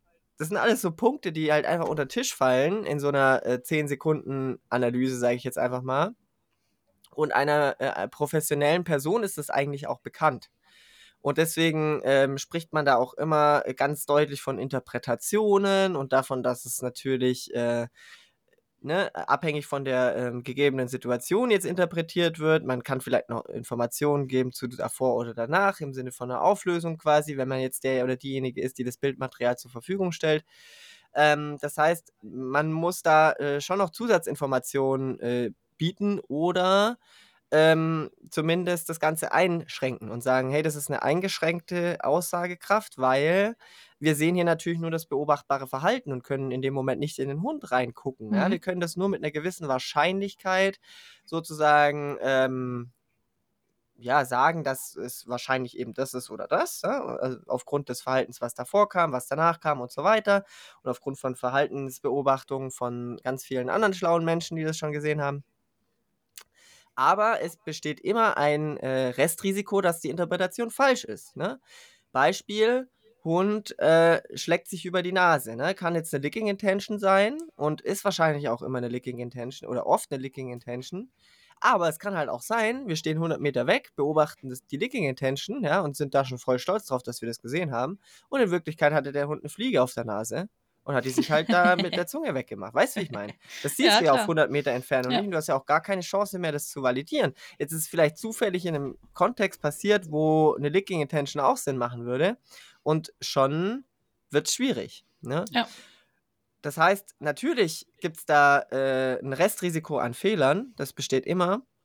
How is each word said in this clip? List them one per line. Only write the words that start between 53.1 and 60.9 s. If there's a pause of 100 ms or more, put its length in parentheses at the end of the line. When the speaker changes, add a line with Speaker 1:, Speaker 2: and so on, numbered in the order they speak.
Speaker 1:
ja,
sagen,
dass
es
wahrscheinlich
eben
das
ist
oder
das,
ja?
Also
aufgrund
des
Verhaltens,
was
davor
kam,
was
danach
kam
und
so
weiter (400)
und